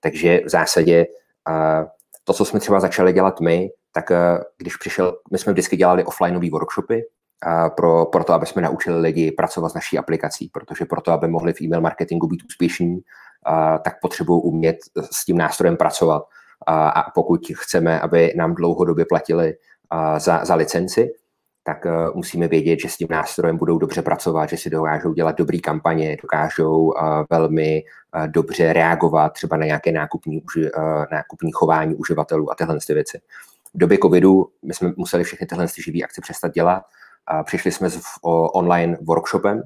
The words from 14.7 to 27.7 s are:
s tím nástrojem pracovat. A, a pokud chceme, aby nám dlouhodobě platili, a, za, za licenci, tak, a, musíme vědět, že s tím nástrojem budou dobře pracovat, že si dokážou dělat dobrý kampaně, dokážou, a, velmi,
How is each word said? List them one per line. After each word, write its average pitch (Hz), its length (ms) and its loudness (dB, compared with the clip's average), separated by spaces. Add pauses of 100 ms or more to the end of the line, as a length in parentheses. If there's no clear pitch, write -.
s - 120 -6
tím 87 140 0
nástrojem 82 380 2
pracovat. - 460 0 (440)
A, 80 220 2
a - 220 0
pokud 87 300 0 (140)
chceme, 82 460 0
aby 82 360 4
nám 85 180 0
dlouhodobě 85 500 2
platili, 82 500 0 (360)
a, 78 280 -2
za, 82 260 2
za 87 100 2
licenci, 90 600 0 (480)
tak, - 240 -6
a, 82 280 0
musíme 87 340 -4
vědět, 80 320 2
že - 80 -8
s - 80 -10
tím 80 140 -6
nástrojem 82 460 -2
budou 82 220 2
dobře 78 240 -2
pracovat, 78 460 -2
že 85 80 -6
si - 140 -8
dokážou 78 420 -2
dělat 80 240 -2
dobrý 85 240 -2
kampaně, 78 600 -2
dokážou, 80 760 0
a, 78 340 -2
velmi, 78 520 0 (300)